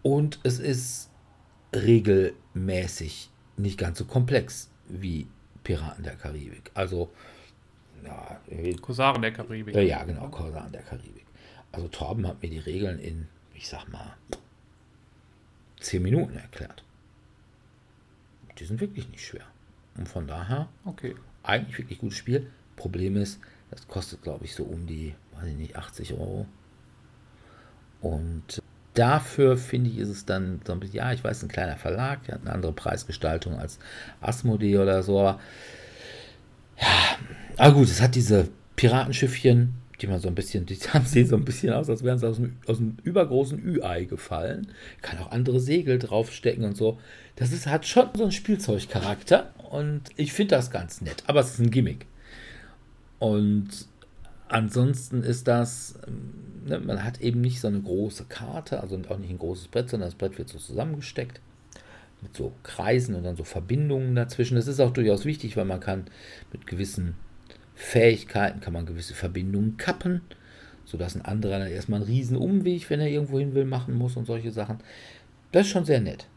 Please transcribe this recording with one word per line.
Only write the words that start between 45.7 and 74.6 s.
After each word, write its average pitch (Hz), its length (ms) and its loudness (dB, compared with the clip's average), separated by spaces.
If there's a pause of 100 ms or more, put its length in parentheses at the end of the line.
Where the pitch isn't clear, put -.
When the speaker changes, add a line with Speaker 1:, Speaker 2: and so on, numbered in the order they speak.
Speaker 1:
draufstecken 113 640 0
und 101 140 -2
so. 110 200 2 (380)
Das 123 160 0
ist, 170 160 -4
hat 151 180 0
schon 254 300 6
so 220 80 0
einen 196 80 2
Spielzeugcharakter 107 1200 0 (160)
und 147 340 -4 (120)
ich 147 160 -2
find 202 220 2
das 123 180 2
ganz 87 300 -8
nett, - 260 -8
aber 143 140 6
es 127 100 0
ist - 80 -6
ein 120 120 6
Gimmick. 117 340 2 (1120)
Und 104 480 4 (800)
ansonsten 120 760 2
ist 123 240 0
das, 120 480 0 (720)
ne, 139 140 -2
man 98 240 -4
hat 120 160 -6
eben 120 220 2
nicht 123 180 0
so 107 80 -2
eine 101 140 0
große 101 440 -2
Karte, 139 560 -8
also 95 160 -6 (120)
auch 92 80 -4
nicht 92 120 -8
ein 90 80 -6
großes 87 300 -6
Brett, 123 220 -2
sondern 101 180 -2
das 82 80 -8
Brett 95 220 -4
wird 113 120 -8
so - 80 -16
zusammengesteckt 131 840 -6 (800)
mit - 140 -16
so - 180 -6 (100)
Kreisen 113 520 0
und 87 80 -4
dann 87 120 -4
so 82 80 -8
Verbindungen 131 720 0
dazwischen. 120 400 2
Das 117 120 4
ist 139 120 -2
auch 123 120 6
durchaus 107 340 4
wichtig, 147 300 -4
weil 107 100 0
man 92 140 -2
kann 95 260 -4 (460)
mit - 160 -14
gewissen 90 480 -4 (600)
Fähigkeiten 110 840 4
kann 85 140 -8
man 85 120 -4
gewisse 85 280 -10
Verbindungen 95 640 -2
kappen, 180 440 -2 (640)
sodass 87 320 -6
ein - 80 -6
anderer 101 360 -2
dann 95 100 -4
erstmal 104 320 -2
einen 101 80 -2
riesen 123 260 2
Umweg, 180 540 0
wenn 147 100 2
er 151 80 2
irgendwo 143 320 0
hin 139 140 0
will, 135 100 4
machen 131 300 -2
muss 123 240 0
und 117 80 -4
solche 117 260 -4
Sachen. 107 280 -4 (760)